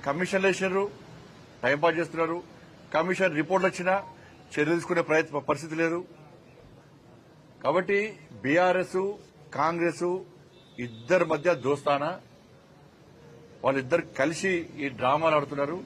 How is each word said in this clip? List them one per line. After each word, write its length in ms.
కమిషన్లు 440
వేసినారు, 340
టైం 180
పాస్ 160
చేస్తున్నారు. 400
కమిషన్ 460
రిపోర్ట్లు 300
వచ్చినా 240
చర్యలు 240
తీసుకునే 320
ప్రయత్న, 400
పరిస్థితి 320
లేదు. 180
కాబట్టి 360
బీఆర్ఎస్, 580
కాంగ్రెస్ 500
ఇద్దరి 460
మధ్య 220
దోస్తానా, 460
వాళ్ళిద్దరు 420
కలిసి 320
ఈ 60
డ్రామాలు 400
ఆడుతున్నారు. 480